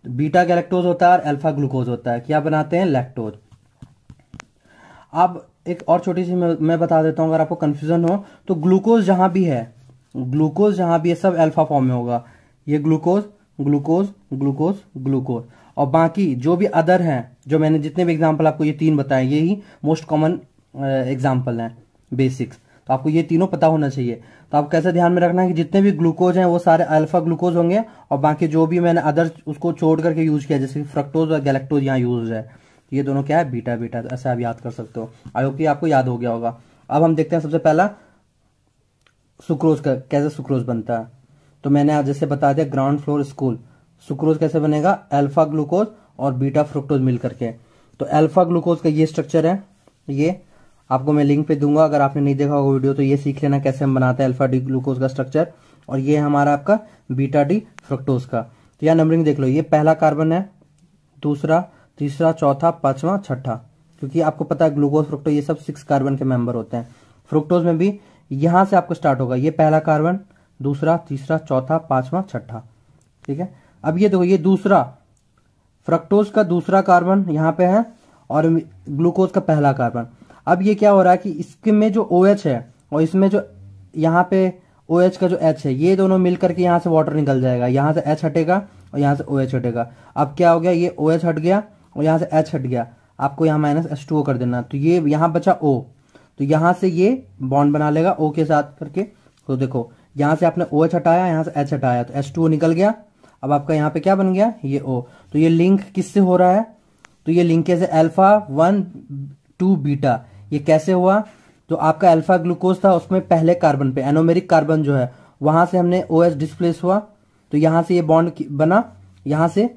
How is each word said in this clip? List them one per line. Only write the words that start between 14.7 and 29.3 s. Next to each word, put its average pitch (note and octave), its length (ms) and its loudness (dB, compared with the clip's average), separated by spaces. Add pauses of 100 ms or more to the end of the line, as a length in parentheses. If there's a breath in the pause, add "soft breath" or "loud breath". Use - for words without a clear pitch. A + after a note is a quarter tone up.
ग्लूकोज। C3 460 -4 (320 soft breath)
और C#3+ 120 0
बाकी E3 480 0
जो D#3 200 0
भी G3+ 100 0
अदर F3 360 2
हैं, C#3+ 340 -4 (120)
जो D#3 100 0
मैंने D#3 200 2
जितने D3+ 260 -4
भी E3+ 80 0
एग्जांपल D#3 340 0
आपको D#3 180 0
ये D3+ 100 0
तीन D#3 220 0
बताए, C#3 280 0
ये D3 160 0
ही G3 200 0 (240 loud breath)
most D#3 200 -2
common, D#3 340 0 (360)
अ, C3+ 100 -8
एग्जांपल B2+ 760 -2
हैं, A2+ 160 -10 (360)
बेसिक्स। C3 460 -4 (300 soft breath)
तो B2+ 40 0
आपको C3 160 -2
ये D#3+ 140 2
तीनों E3+ 240 0
पता E3 200 0
होना D#3 220 2
चाहिए। B2 320 -6 (320 soft breath)
तो D3 60 2
आप C#3+ 120 -2
कैसे F3 220 0
ध्यान F3 200 2
में F3 100 2
रखना F3+ 200 2
है F#3 60 2
कि F3+ 60 0
जितने E3 280 0
भी G3+ 100 4
ग्लूकोज E3+ 460 0
हैं F#3 60 2
वो F3 140 2
सारे E3+ 280 4
अल्फा D#3 340 0
ग्लूकोज E3 360 -2
होंगे, F3 260 0 (280 loud breath)
और C#3 80 -2
बाकी D3 300 0
जो D#3+ 180 2
भी F3 140 -2
मैंने E3+ 220 2
अदर D#3 280 0 (160)